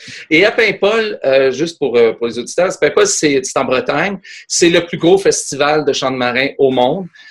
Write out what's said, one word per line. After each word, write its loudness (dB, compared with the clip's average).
Et 4
à 2
Paimpol, 0
euh, 4
juste -6
pour, -2
euh, 4
pour -6
les -8
auditeurs, -2
Paimpol, 2
c'est, 0
c'est -4
en -2
Bretagne. -2
C'est 2
le 2
plus -10
gros 4
festival 0
de 0
chants -2
de -4
marins -2
au 2
monde. 0